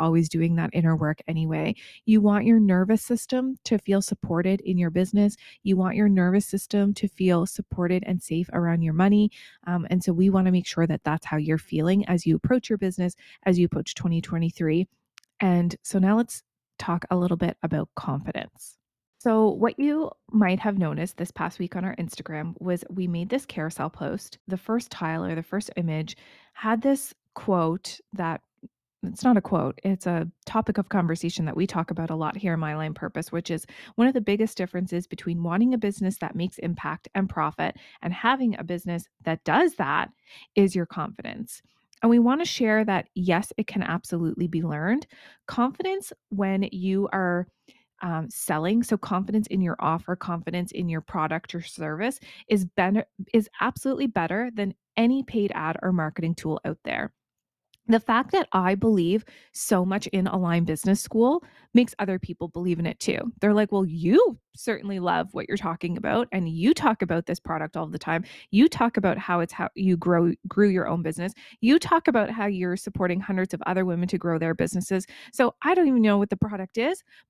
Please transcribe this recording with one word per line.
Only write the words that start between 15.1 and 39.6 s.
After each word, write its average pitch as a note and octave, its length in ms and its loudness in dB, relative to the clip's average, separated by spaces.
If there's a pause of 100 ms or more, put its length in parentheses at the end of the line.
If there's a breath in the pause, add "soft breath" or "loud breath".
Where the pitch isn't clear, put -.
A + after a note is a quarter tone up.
And F3 460 2
so - 160 0
now G3 160 4
let's - 260 -2 (380)
talk F3 320 -4
a F3+ 40 2
little F3+ 200 2
bit E3+ 260 0
about D#3+ 320 -2
confidence. - 800 -8 (460)
So A3 280 4
what - 280 0
you D4 320 0 (220)
might F#3 280 4
have G3+ 180 -2
noticed D#3+ 400 -2
this F3 120 -6
past E3 280 -8
week F#3 180 -6
on F3+ 80 -4
our F#3+ 120 -6
Instagram E3 600 -8
was F3+ 300 -4
we F3+ 180 -4
made F3 220 -4
this C4+ 160 -2
carousel D#3+ 460 -6
post. - 480 -8 (100)
The F#3+ 80 -4
first A3+ 340 -4
tile E3 360 -4
or E3+ 80 -4
the E3 80 -6
first G3 340 -6
image D#3 400 -4 (380 soft breath)
had A3+ 260 -2
this C#4 320 0 (220)
quote F3 640 -2 (140)
that, E3 260 -4 (640)
it's F3 200 -8
not B3 140 6
a F#3+ 60 4
quote, - 420 -2
it's F#3+ 220 -2
a E3+ 200 0 (200)
topic A3 320 -2
of G3 100 -2
conversation E3+ 560 -2
that D3+ 120 -6
we F3+ 100 0
talk E3+ 240 -4
about E3 180 -6
a E3 60 -4
lot D#3+ 200 -4
here G3 200 -2
in E3 60 -2
My D#3 100 -4
Aligned D#3 260 -6
Purpose, - 340 -8
which E3+ 200 -6
is D#3+ 160 -6 (300 loud breath)
one A#3+ 120 4
of C4 60 0
the B3 80 0
biggest G#3 340 0
differences F3+ 500 -4
between E3+ 360 -6
wanting G3+ 320 2
a A#3+ 40 0
business G3+ 400 -2
that - 160 -8
makes F3+ 220 -6
impact E3 580 -6
and G3 140 0
profit D#3 480 -4 (240 loud breath)
and F3 140 -6
having B3 440 0
a - 60 -8
business F3 420 -6 (180)
that E3 200 -4
does C#4+ 300 2